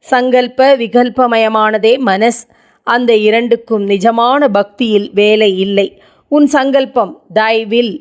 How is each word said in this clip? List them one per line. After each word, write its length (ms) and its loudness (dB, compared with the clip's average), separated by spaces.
சங்கல்ப 680 0
விகல்பமயமானதே 1300 0
மனஸ். 400 0
அந்த 320 0
இரண்டுக்கும் 680 -2
நிஜமான 640 0
பக்தியில் 640 -2
வேலை 460 2
இல்லை. 280 -2
உன் 160 2
சங்கல்பம், 680 -2
thy 240 0
will 360 -2